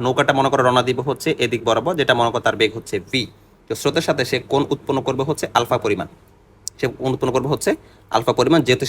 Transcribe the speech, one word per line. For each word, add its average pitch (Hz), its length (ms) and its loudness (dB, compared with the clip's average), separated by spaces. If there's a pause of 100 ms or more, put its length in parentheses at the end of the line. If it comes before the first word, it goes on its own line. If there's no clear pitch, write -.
নৌকাটা 131 320 2
মনে 135 180 2
করো 135 120 2
রওনা 123 200 4
দিব 123 180 -2
হচ্ছে 135 380 -2
এদিক 117 260 -2
বরাবর, 190 300 0
যেটা 131 200 2
মনে 117 160 2
করো 117 100 -2
তার 123 160 0
বেগ 110 200 0
হচ্ছে 107 240 -8 (120)
ভি। 120 140 -2 (420)
তো 110 60 -6
স্রোতের 160 280 -2
সাথে 147 220 0
সে 131 140 -2
কোণ 139 320 0
উৎপন্ন 135 320 -2
করবে 131 200 -2
হচ্ছে 143 320 -4
আলফা 120 240 0
পরিমাণ। 95 280 -2 (720)
সে 135 60 0 (200)
উৎপন্ন 131 300 0
করবে 135 180 0
হচ্ছে - 160 0 (460)
আলফা 117 220 2
পরিমাণ, 139 280 4
যেহেতু 123 220 2